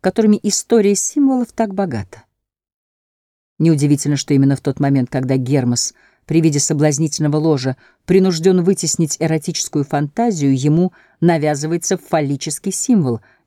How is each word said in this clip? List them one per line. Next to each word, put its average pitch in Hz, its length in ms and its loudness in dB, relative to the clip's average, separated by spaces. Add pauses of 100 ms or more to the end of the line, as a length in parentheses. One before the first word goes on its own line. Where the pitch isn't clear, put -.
которыми 208 400 2
история 202 540 0
символов 262 580 -2
так 214 200 -4
богата. 143 500 -6 (1400)
Неудивительно, 147 560 2
что - 180 -4
именно 139 220 4
в - 60 -10
тот - 180 -4
момент, 139 300 0
когда 131 280 -2
Гермес 123 560 -2 (320)
при 160 160 2
виде 151 180 2
соблазнительного 151 800 0
ложа 139 400 0 (280)
принуждён 185 580 2
вытеснить 170 560 0
эротическую 156 640 -4
фантазию, 147 720 0
ему 151 360 0 (280)
навязывается 160 760 0
фаллический 151 760 -4
символ, 151 500 0 (260)